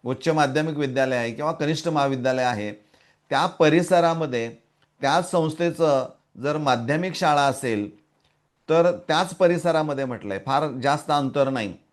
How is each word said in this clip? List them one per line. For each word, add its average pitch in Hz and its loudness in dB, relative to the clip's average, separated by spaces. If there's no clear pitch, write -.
उच्च 131 -4
माध्यमिक 156 0
विद्यालय 131 0
आहे 117 -2
किंवा 147 -4
कनिष्ठ 156 -4
महाविद्यालय 131 0
आहे, 107 -2
त्या 143 0
परिसरामध्ये 165 2
त्या 147 2
संस्थेचं 160 0
जर 147 -2
माध्यमिक 147 0
शाळा 147 2
असेल, 120 -2
तर 170 4
त्याच 175 0
परिसरामध्ये 160 2
म्हटलंय, 101 -6
फार 139 0
जास्त 139 -2
अंतर 139 0
नाही 110 -4